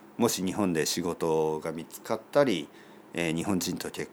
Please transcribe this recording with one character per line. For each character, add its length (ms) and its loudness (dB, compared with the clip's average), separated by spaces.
も 100 4
し 160 0
日 80 0
本 220 2
で 100 2
仕 160 -2
事 600 0
が 120 -6
見 140 -8
つ 160 -18
か 140 -2
っ 40 -10
た 140 6
り、 240 0
え 160 0
ー、 40 0
日 100 0
本 140 2
人 200 -2
と 120 -6
結 220 -8